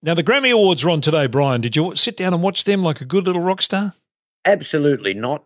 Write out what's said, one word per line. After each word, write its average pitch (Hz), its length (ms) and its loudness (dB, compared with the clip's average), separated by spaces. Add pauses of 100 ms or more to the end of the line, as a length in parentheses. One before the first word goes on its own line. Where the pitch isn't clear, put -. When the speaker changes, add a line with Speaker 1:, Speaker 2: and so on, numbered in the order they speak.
Speaker 1:
now, 160 100 0
the 165 100 0
Grammy 254 280 2
Awards 196 320 4
are 170 60 2
on 160 120 0
today, 151 260 2
Brian. 131 340 0
Did 117 140 -4
you 160 200 0
sit - 220 0
down 185 160 -2
and 175 100 0
watch 196 220 -2
them 196 180 0
like 156 180 -2
a 131 40 -10
good 175 200 0
little 180 160 0
rock 185 200 -2
star? 196 320 -2 (520)
Speaker 2:
Absolutely 143 680 0
not, 120 320 -6